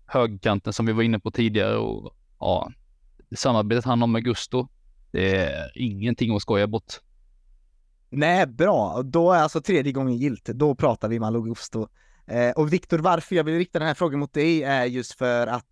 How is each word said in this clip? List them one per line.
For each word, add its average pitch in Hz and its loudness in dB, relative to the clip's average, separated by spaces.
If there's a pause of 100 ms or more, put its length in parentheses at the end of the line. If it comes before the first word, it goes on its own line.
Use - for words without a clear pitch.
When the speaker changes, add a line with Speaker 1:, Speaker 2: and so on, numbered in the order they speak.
Speaker 1:
högerkanten 110 -2
som 117 0
vi 113 2
var 113 2
inne 113 2
på 110 -8
tidigare, 107 0
och 110 -6 (240)
ja, - -2 (640)
samarbetet 113 0
han 120 2
har 117 2
med 113 0
Gusto, 123 -2 (440)
det 95 0
är 73 -2
ingenting 113 -2
att 101 -2
skoja 104 0
bort. 107 -6 (1160)
Speaker 2:
Nej, 160 2
bra. 123 2
Och 123 -4
då 170 4
är 175 6
alltså 151 0
tredje 143 0
gången 131 -2
gillt. 127 -4
Då 131 0
pratar 117 0
vi 117 -2
Malo 113 -2
Gusto. 113 -6 (400)
Eh, 120 0
och 151 0
Victor, 175 0
varför 170 0
jag 165 4
vill 156 0
rikta 175 -2
den 156 -2
här 151 -2
frågan 143 -2
mot 143 -6
dig 156 2
är 135 0
just 123 -6
för 120 0
att 120 -4